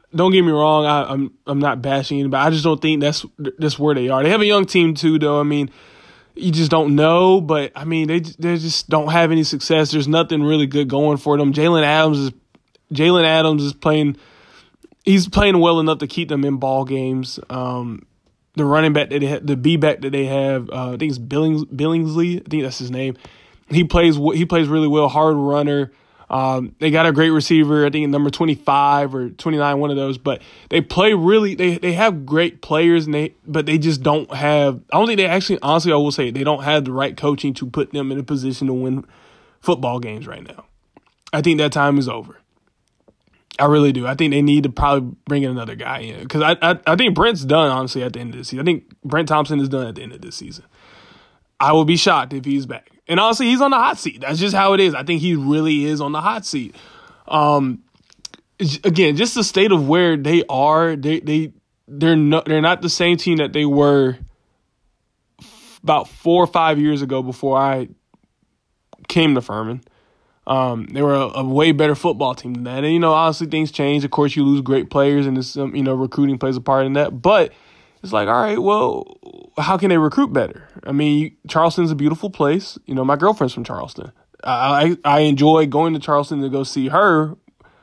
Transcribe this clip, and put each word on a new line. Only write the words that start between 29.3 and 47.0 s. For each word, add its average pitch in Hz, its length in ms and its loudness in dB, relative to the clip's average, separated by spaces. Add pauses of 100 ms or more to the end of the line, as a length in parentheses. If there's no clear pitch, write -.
one 143 140 -2
of 143 40 -4
those. 135 220 -4
But 135 240 -4 (280)
they 165 120 0
play 208 320 2
really, 196 400 2
they, 180 240 -2
they 180 160 -2
have 175 320 0
great 156 380 -2
players, 165 420 2
and 151 80 -4
they, 151 220 -4 (100)
but 156 220 -4
they 156 100 2
just 151 240 0
don't 147 320 -2
have, 143 480 0 (100)
I 147 60 2
don't 208 80 4
think 233 120 -2
they 190 100 2
actually, 185 340 -2
honestly, 160 300 2
I 147 60 4
will 147 140 2
say, 127 200 -4
they 135 120 -6
don't 143 200 -2
have 147 220 0
the 127 60 -8
right 135 240 -4
coaching 143 400 -2
to 131 120 -10
put 135 240 -6
them 135 200 -6
in 135 60 -6
a 139 60 -8
position 131 440 -6
to 131 60 -2
win 131 320 -4 (540)
football 127 400 -2
games 110 260 -12
right - 180 -18
now. - 220 -20 (640)
I 151 100 -2
think 156 180 2
that 147 120 0
time 143 280 2
is 123 100 -2
over. 113 300 -14 (1200)
I 139 60 2
really 147 280 4
do. 123 120 -4
I 131 100 -4
think 151 180 0
they 143 80 2
need 147 220 4
to 139 60 0
probably 135 460 -2 (100)
bring 143 180 -2
in 131 80 -4
another 117 240 -10
guy 123 240 -10
in, 113 280 -14
'cause 151 140 -2
I, 165 200 2
I, 170 260 2
I 160 80 4
think 196 200 2